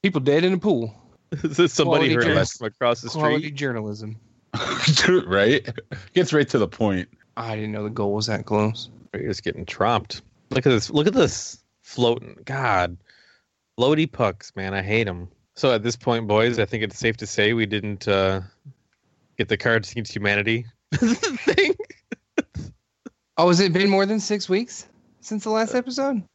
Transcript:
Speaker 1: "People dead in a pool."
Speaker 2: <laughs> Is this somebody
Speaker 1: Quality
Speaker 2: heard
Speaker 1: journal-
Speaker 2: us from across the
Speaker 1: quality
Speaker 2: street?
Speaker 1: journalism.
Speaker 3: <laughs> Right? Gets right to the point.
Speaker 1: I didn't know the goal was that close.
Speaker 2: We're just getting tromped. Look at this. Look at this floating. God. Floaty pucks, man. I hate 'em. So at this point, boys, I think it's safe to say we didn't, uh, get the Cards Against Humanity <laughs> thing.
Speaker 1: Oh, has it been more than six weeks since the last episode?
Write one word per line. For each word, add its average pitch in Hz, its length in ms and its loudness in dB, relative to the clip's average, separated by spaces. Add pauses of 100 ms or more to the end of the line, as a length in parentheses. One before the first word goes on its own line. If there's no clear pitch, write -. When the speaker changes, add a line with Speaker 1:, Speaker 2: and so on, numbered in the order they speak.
Speaker 1:
"People 180 200 0
dead 143 200 4
in 185 120 2
a 185 40 -2
pool." 123 360 0 (200)
Speaker 2:
<laughs> - 180 -16
Is 151 260 -6
this 175 160 4
somebody 143 340 2
Speaker 1:
Quality 120 60 2
Speaker 2:
heard 120 100 2
Speaker 1:
journal- - 140 2
Speaker 2:
us - 180 0
from 110 120 -8
across 120 340 -2
the 120 80 -10
Speaker 1:
quality 151 300 0
Speaker 2:
street? 151 160 -10
Speaker 1:
journalism. 110 600 -6 (380)
Speaker 3:
<laughs> - 540 0 (180)
Right? 101 420 4 (460)
Gets 180 180 2
right 147 160 4
to - 100 -2
the 104 100 4
point. 98 420 -2 (260)
Speaker 1:
I 113 200 -8
didn't 107 160 -6
know 107 120 -6
the 107 60 -6
goal 104 240 -2
was 107 140 -2
that 107 180 -4
close. 107 420 0 (240)
Speaker 2:
We're - 160 -6
just - 160 -6
getting 87 220 -6
tromped. - 560 -2 (260)
Look 131 180 0
at 139 40 6
this. 113 180 2
Look 151 180 2
at 202 60 2
this - 460 0 (240)
floating. 117 640 -2
God. 101 500 0 (840)
Floaty 156 320 2
pucks, - 460 -4
man. 95 160 -6
I 98 80 -2
hate 107 280 0
'em. 90 200 -8 (300)
So 131 140 2
at 110 100 0
this 117 140 -2
point, 117 300 -2
boys, 113 320 2
I 104 80 2
think 107 160 -4
it's 107 160 -6
safe 113 180 -2
to 107 100 -10
say 107 280 2
we 113 100 2
didn't, 104 440 -6
uh, 95 340 2 (960)
get 120 100 -2
the 110 80 0
Cards 113 340 0
Against 113 240 -8
Humanity 104 520 0 (140)
<laughs> - 140 -10
thing. 320 800 0 (1600)
Speaker 1:
Oh, 170 100 6
has 175 120 6
it 190 120 4
been 190 160 4
more 196 160 4
than 208 160 -2
six 202 300 -4
weeks 220 360 -2 (360)
since 214 220 -8
the 220 60 -4
last 220 240 0
episode? 254 480 -2 (120)